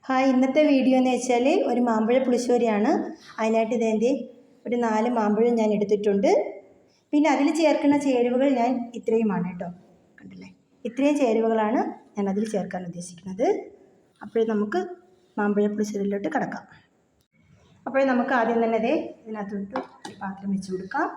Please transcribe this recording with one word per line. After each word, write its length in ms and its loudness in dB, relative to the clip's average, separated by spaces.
ഹായ്, 240 2
ഇന്നത്തെ 360 4
വീഡിയോ 320 4
എന്ന് 160 2
വെച്ചാൽ 320 0
ഒരു 180 0
മാമ്പഴ 380 2
പുളിശ്ശേരിയാണ്. 720 2
അതിനായിട്ട് 460 0
ദേ 100 0
എൻ്റെ 220 2
ഒരു 140 -4
നാല് 320 0
മാമ്പഴം 460 2
ഞാൻ 160 2
എടുത്തിട്ടുണ്ട്. 600 2
പിന്നെ 160 4
അതിൽ 260 2
ചേർക്കുന്ന 440 4
ചേരുവകൾ 560 2
ഞാൻ 160 2
ഇത്രയുമാണ് 520 0
കേട്ടോ. 200 -8
കണ്ടില്ലേ? 320 -20
ഇത്രയും 340 0
ചേരുവകളാണ് 640 2
ഞാൻ 180 -4
അതിൽ 220 -2
ചേർക്കാൻ 340 -6
ഉദ്ദേശിക്കുന്നത്. 600 -8
അപ്പോൾ 280 -2
നമുക്ക് 300 -2
മാമ്പഴ 300 0
പുളിശ്ശേരിയിലോട്ട് 680 -4
കടക്കാം. 300 -6
അപ്പോൾ 200 0
നമുക്ക് 320 0
ആദ്യം 240 0
തന്നെ 200 0
ദേ 120 0
ഇതിനകത്തോട്ട് 600 -8
ഒരു 180 -18
പാത്രം 340 -10
വെച്ച് 200 -4
കൊടുക്കാം 460 -6